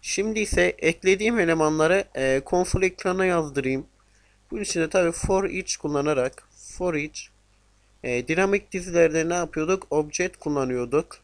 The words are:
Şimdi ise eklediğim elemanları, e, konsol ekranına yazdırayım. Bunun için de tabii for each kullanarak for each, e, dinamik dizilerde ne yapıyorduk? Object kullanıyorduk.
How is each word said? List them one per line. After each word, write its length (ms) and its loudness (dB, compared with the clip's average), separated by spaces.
Şimdi 380 -4
ise 380 2
eklediğim 600 2
elemanları, 640 2
e, 300 0
konsol 360 0
ekranına 440 0
yazdırayım. 600 -2
Bunun 100 -6
için 200 -4
de 80 -2
tabii 220 2
for 380 0
each 280 -6
kullanarak 720 -2
for 160 -2
each, 280 -6
e, 240 -2
dinamik 440 0
dizilerde 580 2
ne 40 -2
yapıyorduk? 560 -2
Object 480 -2
kullanıyorduk. 880 -2